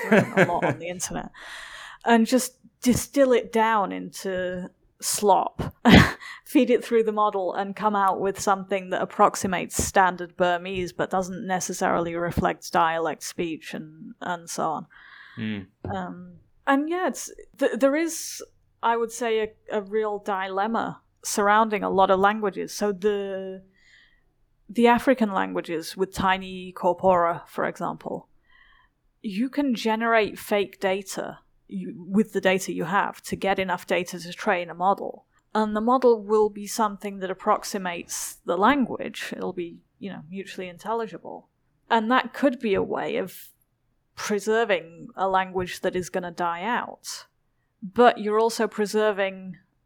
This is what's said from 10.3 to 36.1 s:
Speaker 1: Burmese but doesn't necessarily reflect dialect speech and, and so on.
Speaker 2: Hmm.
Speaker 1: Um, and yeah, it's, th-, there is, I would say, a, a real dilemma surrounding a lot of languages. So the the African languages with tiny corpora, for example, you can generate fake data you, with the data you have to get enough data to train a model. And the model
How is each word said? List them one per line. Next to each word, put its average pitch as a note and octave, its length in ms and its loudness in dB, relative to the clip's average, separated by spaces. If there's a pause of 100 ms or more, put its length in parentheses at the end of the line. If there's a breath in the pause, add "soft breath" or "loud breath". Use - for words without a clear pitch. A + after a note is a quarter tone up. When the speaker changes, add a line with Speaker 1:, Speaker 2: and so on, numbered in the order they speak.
Speaker 1:
Burmese F3+ 560 -2
but - 180 -4
doesn't F#3 360 -4
necessarily F3 680 -2
reflect E3+ 560 -2
dialect E3 500 0
speech - 520 -8
and, D#3+ 480 -14
and E3+ 260 -8
so - 220 -4
on. D#3 160 -8 (500 loud breath)
Speaker 2:
Hmm. G#2+ 220 -6 (360)
Speaker 1:
Um, F3+ 380 -10 (340)
and C#4+ 220 2
yeah, F4 200 -2
it's, - 220 -8 (280)
th-, B3+ 200 0
there C4+ 160 4
is, - 480 -4 (400)
I A#3 140 2
would A3+ 160 -4
say, A3+ 280 -2 (300)
a, G#3+ 80 -2
a G3+ 40 -2
real G#3 360 -2
dilemma G3 840 -2 (240)
surrounding G#3 580 4
a F#3 80 0
lot F#3 200 6
of F#3+ 80 6
languages. G3 540 0
So G#3 200 -2
the F#3+ 720 -4 (1040 soft breath)
the A#3 180 4
African A#3 460 4
languages F3+ 640 -4
with F#3+ 160 -2
tiny F#3 600 -2
corpora, F3 760 2
for - 180 -6
example, E3 640 -8 (920 soft breath)
you A3 260 -4
can C4+ 260 0
generate A3 640 0
fake - 420 -2
data - 580 -4 (300)
you, G3 280 -10
with G3 360 0
the G3 80 -2
data F#3 320 0
you F3+ 120 -4
have F3 380 -2
to - 140 -8
get F#3+ 220 -2
enough F#3 280 -4
data F3+ 340 -4
to E3+ 120 -14
train F3 380 -2
a D#3+ 40 -12
model. F#3 520 -2 (280)
And G#3+ 200 0
the G#3+ 60 0
model A#3+ 420 4